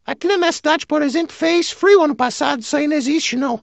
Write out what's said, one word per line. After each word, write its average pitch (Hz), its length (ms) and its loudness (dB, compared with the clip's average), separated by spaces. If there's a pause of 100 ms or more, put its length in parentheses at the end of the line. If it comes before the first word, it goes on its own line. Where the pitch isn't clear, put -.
Aqui 277 220 -6
na 403 80 2
minha 349 160 2
cidade, 311 340 -2
por 302 140 0
exemplo, 302 320 -2
fez 330 380 0
frio 392 320 4
ano 302 120 2
passado, 254 460 -2
isso 254 160 -6
aí 294 100 0
não 302 100 0
existe, 285 380 -2
não." 247 280 -2